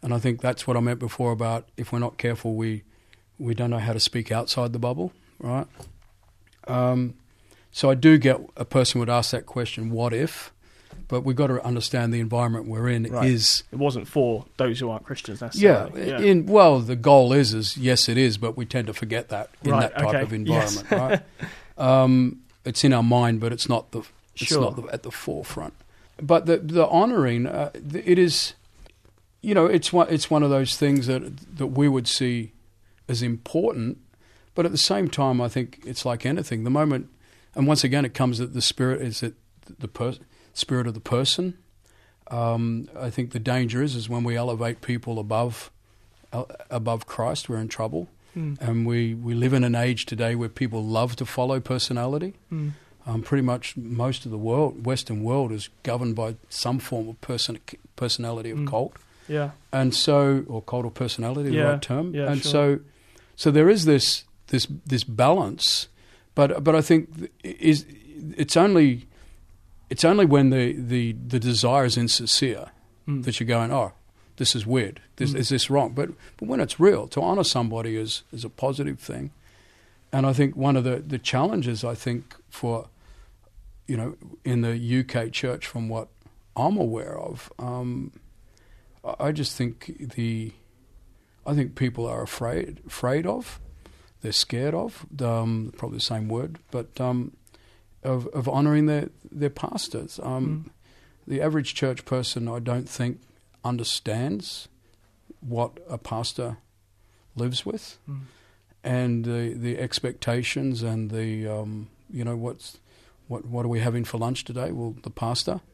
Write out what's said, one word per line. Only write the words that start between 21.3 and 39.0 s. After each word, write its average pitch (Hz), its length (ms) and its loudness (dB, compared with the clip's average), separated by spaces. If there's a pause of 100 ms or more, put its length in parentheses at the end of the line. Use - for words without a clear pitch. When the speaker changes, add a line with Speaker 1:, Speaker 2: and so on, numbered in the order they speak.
Speaker 2:
<laughs> - 480 -16
Speaker 1:
right? - 0 -
Um, 131 600 6 (240)
it's 127 200 -2
in 139 80 8
our 120 100 4
mind, 117 380 4
but 117 120 -2
it's 120 160 -4
not 117 240 0
the, 117 80 -6 (340)
it's - 180 -8
Speaker 2:
Sure. 151 80 4
Speaker 1:
not 127 160 0
the, 120 60 -8 (100)
at 135 100 -6
the 120 80 -10
forefront. - 640 -8 (480)
But 160 240 4
the, 165 120 4
the 165 300 2
honouring, 156 580 4
uh, 147 240 -4
th-, 151 360 -10
it 180 120 6
is, 175 340 4 (880)
you 208 140 0
know, 170 120 6
it's 175 260 2
one, 170 180 6
it's 156 200 0
one 151 120 4
of 143 80 4
those 135 260 2
things 139 320 2
that, - 480 -6
that 139 120 -4
we 139 200 4
would 131 180 2
see 120 460 -2 (560)
as 120 140 -2
important, 127 760 -2 (560)
but 170 120 2
at 170 60 0
the 151 60 -2
same 196 300 2
time, 131 320 2
I 120 80 0
think 120 360 -6
it's - 200 -8
like 120 220 -4
anything. 135 380 -4
The 120 60 -2
moment, 143 380 2 (480)
and 139 100 2
once 151 160 4
again, 139 220 2
it 123 100 -6
comes 123 240 0
that 123 160 -4
the 123 80 -2
spirit 131 400 0